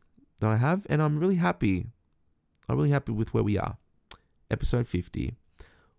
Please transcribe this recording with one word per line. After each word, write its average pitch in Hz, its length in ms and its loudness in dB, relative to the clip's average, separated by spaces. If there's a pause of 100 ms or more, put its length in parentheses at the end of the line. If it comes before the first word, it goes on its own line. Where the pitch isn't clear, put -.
(400)
that 110 100 2
I 110 80 4
have, 160 320 0
and 147 120 2
I'm 151 160 0
really 185 180 2
happy. 123 520 0 (800)
I'm 139 100 0
really 147 140 4
happy 135 200 0
with 110 220 -2
where 110 100 2
we 104 140 0
are. - 200 -4 (720)
Episode - 380 0
fifty. - 480 -6 (640)